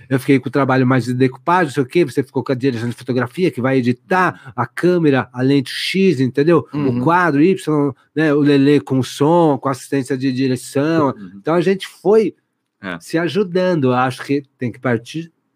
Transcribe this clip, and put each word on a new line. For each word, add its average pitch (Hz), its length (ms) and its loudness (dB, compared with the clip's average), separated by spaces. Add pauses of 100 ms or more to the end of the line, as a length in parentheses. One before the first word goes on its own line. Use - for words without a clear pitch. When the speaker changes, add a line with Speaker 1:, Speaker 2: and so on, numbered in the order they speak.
Speaker 1:
eu 135 100 0
fiquei 139 220 2
com - 80 -10
o - 20 -6
trabalho 131 340 2
mais 127 200 2
de 127 80 -4
decupagem, 139 540 0
não 127 60 -10
sei 143 100 -2
o - 20 -4
quê, 175 180 0
você 143 180 -2
ficou 127 220 -6
com - 80 -4
a 135 40 -2
direção 120 340 -4
de 117 60 -8
fotografia, 127 540 -4
que 123 120 -6
vai 131 160 0
editar, 135 760 -2
a 123 120 -4
câmera, 156 680 0
a 123 100 -8
lente 135 300 0
X, 180 480 0
entendeu? 143 540 2
Speaker 2:
Uhum. 139 260 -2
Speaker 1:
O - 20 -2
quadro 160 400 2
Y, 151 520 0 (200)
né? 151 200 0
O 147 80 2
Lelê 143 400 4
com 131 200 -2
som, 151 560 2
com 135 120 -6
assistência 135 480 -4
de 131 160 -2
direção. 135 840 -2
Speaker 3:
Uhum. 95 200 -18
Speaker 1:
Então 151 160 -4
a 175 80 2
gente 190 260 -2
foi 208 480 0 (460)
Speaker 3:
É. 90 180 -8
Speaker 1:
se - 180 -6
ajudando, 175 680 0
eu 127 60 2
acho 127 300 -2
que 143 200 -2 (160)
tem 123 120 -6
que - 80 -20
partir 131 520 -4 (240)